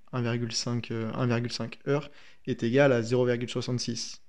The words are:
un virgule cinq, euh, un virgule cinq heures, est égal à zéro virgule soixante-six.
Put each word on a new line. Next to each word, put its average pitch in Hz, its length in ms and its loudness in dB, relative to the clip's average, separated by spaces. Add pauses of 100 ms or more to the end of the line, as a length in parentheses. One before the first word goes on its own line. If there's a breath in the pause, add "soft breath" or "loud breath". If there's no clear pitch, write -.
(120)
un 123 100 -2
virgule 120 280 -2
cinq, 120 400 -4
euh, 113 240 -4
un 127 140 0
virgule 117 240 0
cinq 117 340 -8
heures, 143 240 0 (380 soft breath)
est 131 160 -2
égal 135 260 6
à 120 100 4
zéro 123 240 2
virgule 120 240 0
soixante-six. - 800 -4